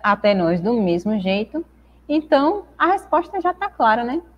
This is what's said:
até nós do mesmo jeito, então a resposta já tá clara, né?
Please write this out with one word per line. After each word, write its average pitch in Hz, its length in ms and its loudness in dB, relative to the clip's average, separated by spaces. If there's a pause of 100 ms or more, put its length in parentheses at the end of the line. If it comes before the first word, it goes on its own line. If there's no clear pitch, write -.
até 208 320 2
nós 175 260 0
do 214 140 -2
mesmo 208 440 0
jeito, 208 460 -4 (440)
então 302 560 0 (120)
a 302 100 0
resposta 359 540 -2
já 359 140 -2
tá 403 160 -8
clara, 233 340 0
né? 254 160 -4 (180)